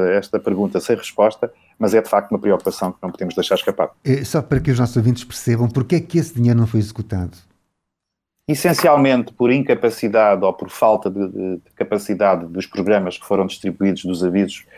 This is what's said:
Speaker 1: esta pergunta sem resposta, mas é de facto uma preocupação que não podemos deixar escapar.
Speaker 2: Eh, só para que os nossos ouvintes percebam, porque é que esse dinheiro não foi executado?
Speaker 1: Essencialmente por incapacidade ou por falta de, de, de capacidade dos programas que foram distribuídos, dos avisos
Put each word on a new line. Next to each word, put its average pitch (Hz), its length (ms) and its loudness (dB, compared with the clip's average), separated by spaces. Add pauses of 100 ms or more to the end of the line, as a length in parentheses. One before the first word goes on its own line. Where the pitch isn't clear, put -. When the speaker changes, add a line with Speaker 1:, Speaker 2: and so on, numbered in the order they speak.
Speaker 1:
esta 98 300 0
pergunta 95 400 -2
sem 113 160 0
resposta, - 580 -2 (240)
mas 104 160 0
é 110 80 6
de - 80 -12
facto 101 220 0
uma 101 80 -2
preocupação 95 520 0
que - 100 -18
não 92 100 -8
podemos 87 240 -10
deixar 92 200 0
escapar. - 360 -2 (120)
Speaker 2:
Eh, 139 200 0
só 151 180 -2
para 135 180 -2
que 139 120 0
os 120 80 2
nossos 123 180 0
ouvintes 120 260 0
percebam, 117 460 -2
porque 131 260 -2
é 165 60 2
que 170 160 -4
esse 165 160 -2
dinheiro 120 260 2
não 113 80 2
foi 113 120 0
executado? 101 580 -6 (1080)
Speaker 1:
Essencialmente 143 840 2
por 123 220 0
incapacidade 110 880 2
ou 95 80 2
por - 180 -12
falta 107 400 2
de, 98 200 -4
de, 95 260 -6
de - 220 -18
capacidade 98 680 0
dos 85 200 -8
programas 95 520 0
que - 80 -18
foram 98 220 0
distribuídos, 98 560 -4
dos 90 180 -4
avisos 92 440 0 (120)